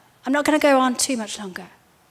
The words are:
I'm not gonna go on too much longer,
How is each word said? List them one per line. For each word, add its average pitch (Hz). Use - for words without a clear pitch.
I'm 262
not 285
gonna 302
go 285
on 254
too 262
much 214
longer, 185